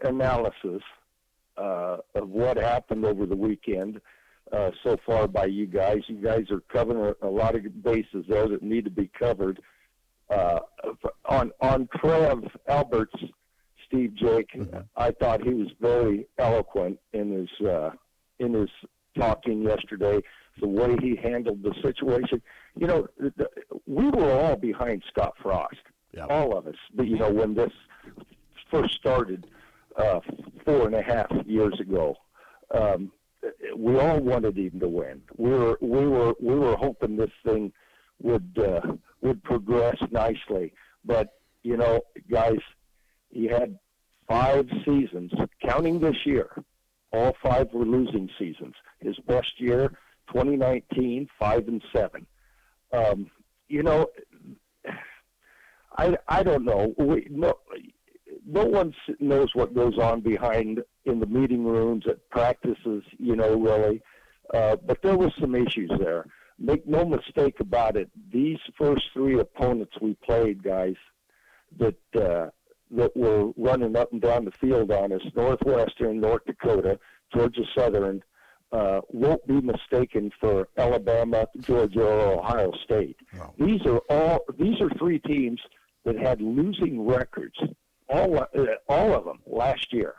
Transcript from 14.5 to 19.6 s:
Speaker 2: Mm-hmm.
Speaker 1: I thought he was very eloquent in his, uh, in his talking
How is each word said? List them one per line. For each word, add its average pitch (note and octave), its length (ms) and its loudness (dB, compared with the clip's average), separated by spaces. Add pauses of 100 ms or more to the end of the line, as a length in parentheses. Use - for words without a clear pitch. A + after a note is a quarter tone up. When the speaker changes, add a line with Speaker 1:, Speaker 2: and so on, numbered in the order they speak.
Speaker 2:
Mm-hmm. G2 220 -10 (180)
Speaker 1:
I A#2+ 160 0
thought A2+ 340 0
he B2 80 0
was G#2 140 -2 (120)
very A2+ 460 2 (120)
eloquent G#2 600 0 (140)
in G#2 200 -4
his, F#2+ 340 -6
uh, E2 240 0 (480)
in B2 160 -2
his G#2 160 0 (480)
talking A2 440 -2